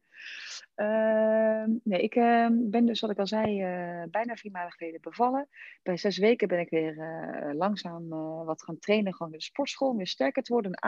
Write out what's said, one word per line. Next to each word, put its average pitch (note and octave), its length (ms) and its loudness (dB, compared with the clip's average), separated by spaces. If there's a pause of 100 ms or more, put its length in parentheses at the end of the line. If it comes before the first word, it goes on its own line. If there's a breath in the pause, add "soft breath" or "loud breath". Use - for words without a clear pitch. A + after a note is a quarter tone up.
(760 loud breath)
Ehm, A3 960 2 (140)
nee, G3 180 2
ik, A3 120 -2
ehm, A#3 380 6 (180)
ben A#3 160 4
dus, A3+ 140 0
wat A3 100 -2
ik G3+ 80 -2
al G3 80 0
zei, G#3+ 360 0
eh, F3 480 -4
bijna A3+ 260 -2
vier G#3 140 -14
maanden F3 220 -8
geleden E3 280 -12
bevallen. B3+ 480 0 (340 loud breath)
Bij F3+ 140 0
zes F#3 220 0
weken G#3+ 300 4
ben F3+ 100 2
ik E3+ 100 -2
weer, D#3+ 300 0
eh, D#3+ 560 -6
langzaam, E3+ 580 -2
eh, D#3+ 320 -6
wat D#3+ 180 -4
gaan E3 160 -10
trainen. G3+ 360 2
Gewoon E3 180 -8
in D#3 60 -16
de - 60 -10
sportschool. - 460 -2
Om A#3+ 60 -2
weer F#3 100 -2
sterker C4 360 -2
te - 100 -4
worden. G#3 200 0
En - 160 -8